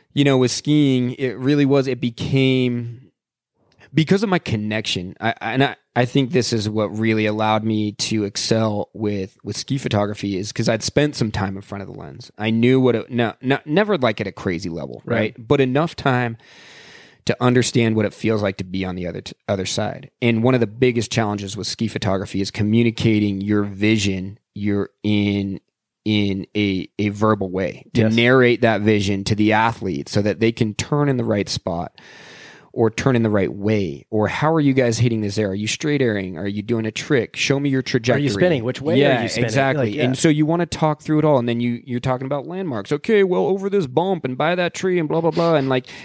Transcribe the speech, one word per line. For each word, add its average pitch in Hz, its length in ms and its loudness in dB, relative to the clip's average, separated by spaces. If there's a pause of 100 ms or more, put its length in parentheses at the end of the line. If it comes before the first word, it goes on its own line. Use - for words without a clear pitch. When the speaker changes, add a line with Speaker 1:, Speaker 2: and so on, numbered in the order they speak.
(140)
Speaker 1:
you 143 100 2
know, 139 140 4
with 127 140 2
skiing, 135 640 0
it 123 240 -6
really 143 280 2
was, 135 220 2
it 127 140 -4
became, 123 1080 -2 (840)
because 160 300 4
of 226 60 0
my 180 100 2
connection, 107 800 -4
I, 110 100 -2 (120)
I, 113 120 -6
and 131 100 2
I, 123 120 -2 (200)
I 123 100 2
think 131 260 0
this 127 220 0
is 107 160 0
what 107 180 0 (100)
really 110 280 2
allowed 107 380 0
me 107 300 -2
to 107 320 -2
excel 107 680 -2
with, 101 500 -4
with 101 140 -8
ski 135 220 -4
photography 104 580 -2
is 101 140 -6
'cause 117 180 -2
I'd 113 140 0
spent 147 320 0
some 110 160 -2
time 95 240 -4
in 95 80 -12
front 98 180 -12
of 92 100 -14
the 101 80 -14
lens. 87 380 -16
I 107 140 -2
knew 120 280 6
what 127 160 4
it, - 140 -6
no, 120 320 0
no, 131 240 0
never, 196 320 0
like, 120 240 0
at 101 60 -4
a 95 40 -10
crazy 92 380 -4
level, 71 360 -10
right? 117 120 -2 (180)
Speaker 2:
Right. 113 120 -18
Speaker 1:
But 139 140 4
enough 135 340 2
time 123 420 0 (880)
to - 160 2
understand 123 540 2
what 107 100 2
it 98 80 -2
feels 110 280 0
like 98 160 -2
to 95 60 -6
be 92 220 -4
on 92 100 -6
the 90 120 -8
other, 95 140 -8
t-, - 120 -14 (160)
other 95 160 -2
side. 104 460 -6 (100)
And 117 220 2
one 127 100 4
of 127 80 4
the 113 60 0
biggest 117 440 0
challenges 104 460 -2
with 92 100 -6
ski - 220 -4
photography 98 520 -4
is 95 100 -6
communicating 107 920 2
your 104 220 0
vision, 101 760 -2 (160)
you're 101 360 -2 (120)
in, 101 560 0 (460)
in 101 500 0
a, 98 320 -2 (120)
a 104 100 0
verbal 101 400 0
way, 92 340 -4 (120)
to 120 80 4
Speaker 2:
Yes. 110 120 2
Speaker 1:
narrate 120 460 6
that 113 200 4
vision 104 440 2
to 110 100 0
the 107 180 2
athlete 104 540 0
so - 140 0
that 98 180 0
they 113 140 2
can 107 220 -2
turn 147 340 0
in 131 80 0
the 120 80 -2
right 104 240 -2
spot - 500 -6 (760)
or 113 180 2
turn 131 240 0
in 117 80 4
the 110 60 4
right 98 220 2
way, 98 600 -2
or 107 160 0
how 147 260 0
are 165 60 2
you 143 120 2
guys 120 280 2
hitting 117 220 2
this 101 180 -4
air? 104 100 0
Are 95 60 -4
you 104 100 -4
straight 147 340 -2
airing? 101 380 0
Are 87 80 -6
you 101 160 -4
doing 113 240 -2
a 110 60 -4
trick? - 440 -2
Show - 240 0
me 143 100 -2
your 131 120 0
trajectory. 123 400 0
Speaker 2:
Are - 20 0
you 143 60 2
spinning? 139 340 2
Which 127 160 -4
way 147 200 0
Speaker 1:
Yeah, 139 200 4
Speaker 2:
are 113 40 -2
you 92 60 -4
spinning? 120 160 -2
Speaker 1:
exactly. 135 420 2
Speaker 2:
Like, 104 80 -4
yeah. 113 80 -2
Speaker 1:
And 127 120 0
so 160 140 0
you 151 160 4
wanna 170 220 0
talk 151 340 -2
through 156 160 0
it 151 80 2
all, 151 140 4
and 120 100 -2
then 117 100 0
you, 120 260 -2
you're 123 140 -4
talking 131 280 -2
about 139 180 -6
landmarks. 160 460 -6
Okay, 202 320 2
well, 180 240 2
over 190 200 -2
this 190 200 0
bump 165 380 0
and 127 120 -6
by 151 160 0
that 175 220 -2
tree 185 240 -2
and 156 100 -2
blah, 160 120 0
blah, 165 100 0
blah, 165 240 2
and, 135 140 0
like, 127 180 0 (160)